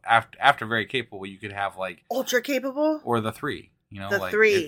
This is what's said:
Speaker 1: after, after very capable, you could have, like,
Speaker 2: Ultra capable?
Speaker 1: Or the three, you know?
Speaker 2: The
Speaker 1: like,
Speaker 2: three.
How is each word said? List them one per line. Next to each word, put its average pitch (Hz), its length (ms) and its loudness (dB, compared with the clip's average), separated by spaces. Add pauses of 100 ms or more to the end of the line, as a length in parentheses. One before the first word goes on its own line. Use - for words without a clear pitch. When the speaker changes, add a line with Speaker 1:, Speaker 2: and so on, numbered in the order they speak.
Speaker 1:
after, 113 360 2
after 131 240 6
very 110 220 0
capable, 107 400 -6
you 98 100 -12
could 101 160 -12
have, 98 240 -4
like, 92 340 -8
Speaker 2:
Ultra 247 300 0
capable? 277 640 -2
Speaker 1:
Or 117 160 0
the 110 120 -2
three, 110 400 -8 (180)
you 101 100 -12
know? 98 80 -8
Speaker 2:
The 202 100 0
Speaker 1:
like, 185 120 -2
Speaker 2:
three. 208 240 4 (120)